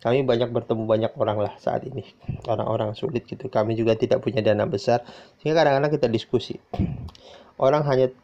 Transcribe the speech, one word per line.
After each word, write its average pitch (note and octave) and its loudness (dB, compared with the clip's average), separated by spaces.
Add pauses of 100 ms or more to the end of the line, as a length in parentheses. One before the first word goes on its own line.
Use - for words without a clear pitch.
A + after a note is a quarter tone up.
Kami C3 2
banyak A#2+ 2
bertemu A2+ -2
banyak A2 2
orang G#2+ 0
lah - -4
saat - -2
ini, C3 -10 (480)
orang-orang A2+ -2
sulit - -6
gitu. - -10
Kami A2 0
juga A2+ 2
tidak A#2 0
punya A2 -2
dana G#2 2
besar, A2 0 (320)
sehingga D#3+ 0
kadang-kadang D3 2
kita B2 2
diskusi. - -2 (1040)
Orang D3 4
hanya C3 2 (160)